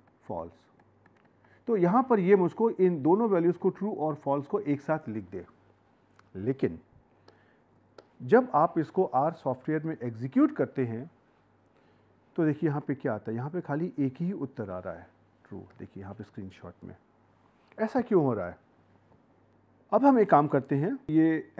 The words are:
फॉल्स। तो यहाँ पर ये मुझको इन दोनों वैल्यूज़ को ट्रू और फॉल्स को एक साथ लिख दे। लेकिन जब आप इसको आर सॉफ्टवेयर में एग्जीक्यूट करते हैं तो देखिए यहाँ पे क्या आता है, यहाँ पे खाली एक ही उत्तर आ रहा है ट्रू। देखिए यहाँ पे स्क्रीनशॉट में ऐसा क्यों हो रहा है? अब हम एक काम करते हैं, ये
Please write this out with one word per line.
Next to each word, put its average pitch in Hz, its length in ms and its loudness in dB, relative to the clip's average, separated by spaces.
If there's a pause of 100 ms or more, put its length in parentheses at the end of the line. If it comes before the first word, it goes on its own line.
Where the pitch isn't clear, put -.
(240)
फॉल्स। 87 280 -10 (1160)
तो 233 80 2
यहाँ 185 260 4
पर 247 180 2
ये 190 160 8
मुझको 175 340 2
इन 180 320 2
दोनों 196 260 4
वैल्यूज़ 175 300 2
को 190 120 0
ट्रू 196 260 -4
और 151 180 -2
फॉल्स 143 320 -2
को 208 140 -4
एक 143 200 -2
साथ 156 280 -4
लिख 107 220 -8
दे। 92 140 -12 (920)
लेकिन 120 420 -4 (1400)
जब 220 320 4
आप 160 240 2
इसको 175 280 0
आर 151 280 0
सॉफ्टवेयर 151 480 -4
में 160 140 -8
एग्जीक्यूट 123 600 -2
करते 135 300 -2
हैं 117 240 -8 (1300)
तो 175 100 0
देखिए 156 220 0
यहाँ 147 120 -2
पे 143 140 -6
क्या 127 200 -4
आता 104 160 -8
है, 113 60 -6
यहाँ 127 140 -8
पे 180 100 -8
खाली 156 380 -6
एक 135 180 -2
ही 175 160 -6
उत्तर 131 380 -10
आ 90 80 -8
रहा 90 160 -10
है 90 120 -18 (380)
ट्रू। 98 140 -16 (200)
देखिए 98 240 -18
यहाँ 98 120 -16
पे 107 100 -16
स्क्रीनशॉट 92 600 -18
में 90 100 -18 (840)
ऐसा 220 220 -2
क्यों 202 240 2
हो 131 100 0
रहा 95 120 -4
है? 87 120 -14 (1300)
अब 220 120 2
हम 269 140 6
एक 208 120 4
काम 151 180 6
करते 143 280 0
हैं, 196 220 -2 (120)
ये 160 500 2